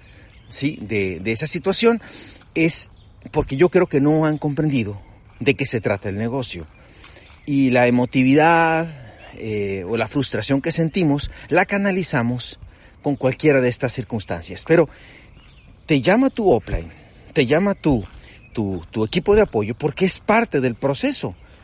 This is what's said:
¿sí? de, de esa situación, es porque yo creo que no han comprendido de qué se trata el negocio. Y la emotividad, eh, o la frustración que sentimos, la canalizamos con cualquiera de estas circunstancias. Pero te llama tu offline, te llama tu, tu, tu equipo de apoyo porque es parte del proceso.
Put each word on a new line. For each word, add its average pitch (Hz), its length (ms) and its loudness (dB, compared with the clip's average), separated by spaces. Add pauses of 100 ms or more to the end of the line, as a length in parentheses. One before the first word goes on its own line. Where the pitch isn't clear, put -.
(480)
¿sí? - 340 -4
de, 98 380 -4
de 170 120 -4
esa 160 140 -4
situación, 196 560 0 (520)
es - 360 0 (400)
porque 139 260 -2
yo 175 120 4
creo 180 180 2
que 143 140 0
no 156 260 2
han 151 100 -2
comprendido 135 640 -2 (380)
de 131 160 0
qué 139 100 -6
se - 160 -4
trata 104 280 -4
el 98 100 -6
negocio. 113 480 -6 (800)
Y 139 240 2
la 123 160 4
emotividad, 156 1040 4 (460)
eh, 101 540 -6
o 113 80 -2
la 113 120 -2
frustración 135 520 -2
que 160 120 -4
sentimos, 156 580 0 (180)
la 180 180 2
canalizamos 175 920 -2 (420)
con 147 140 -2
cualquiera 135 460 4
de 123 80 2
estas 123 240 -2
circunstancias. 101 760 -6
Pero 160 220 4 (960)
te 165 140 2
llama 254 300 4
tu - 200 0
offline, 95 420 -2 (400)
te 139 140 2
llama 196 280 2
tu, 127 300 0 (480)
tu, 95 380 -4
tu 110 140 -4
equipo 180 320 0
de 220 60 6
apoyo 110 340 -2
porque 151 280 -2
es 185 140 0
parte 214 420 2
del 127 140 0
proceso. 139 600 -4 (280)